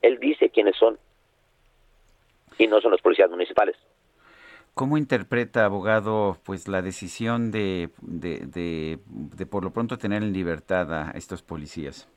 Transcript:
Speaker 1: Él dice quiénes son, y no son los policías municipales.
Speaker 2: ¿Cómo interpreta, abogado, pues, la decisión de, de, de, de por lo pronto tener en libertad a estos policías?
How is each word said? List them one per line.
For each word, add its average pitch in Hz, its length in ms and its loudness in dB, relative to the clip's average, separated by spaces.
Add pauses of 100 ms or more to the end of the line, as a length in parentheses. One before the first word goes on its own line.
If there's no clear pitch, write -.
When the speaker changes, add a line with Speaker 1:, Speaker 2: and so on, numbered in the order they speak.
Speaker 1:
Él 120 160 6
dice 135 320 2
quiénes 104 260 2
son, 110 220 4 (1600)
y 113 120 4
no 107 120 6
son 113 120 4
los 90 100 2
policías 90 280 6
municipales. 90 460 0 (960)
Speaker 2:
¿Cómo 139 240 0
interpreta, 120 680 0
abogado, 101 800 2
pues, 95 220 -8
la 95 160 -2
decisión 113 720 -4
de, 95 380 -2 (100)
de, 85 400 -8
de, 80 680 -6
de 76 400 -12
por 101 160 -4
lo 92 80 -6
pronto 117 280 -4
tener 104 260 -2
en 104 80 -2
libertad 87 600 -2
a 78 200 -6
estos 85 300 -12
policías? 73 760 -12